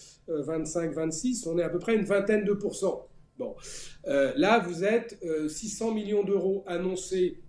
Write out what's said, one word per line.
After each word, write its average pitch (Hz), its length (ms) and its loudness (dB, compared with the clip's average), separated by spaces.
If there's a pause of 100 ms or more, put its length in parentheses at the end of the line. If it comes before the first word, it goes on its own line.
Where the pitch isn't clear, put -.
(280)
vingt-cinq, 160 640 -2
vingt-six, 160 560 -2
on 170 100 0
est 170 60 2
à - 40 -2
peu 175 120 -2
près 226 160 2
une 202 80 2
vingtaine 202 400 2
de 202 80 2
pourcents. 196 560 -2 (300)
Bon. 113 180 -6 (500)
Euh, 139 300 4
là, 202 240 6
vous 175 240 -4
êtes, 226 400 2
euh, 156 240 -2
six 214 200 -8
cents 220 240 -2
millions 208 300 0
d'euros 190 460 0
annoncés 180 800 -2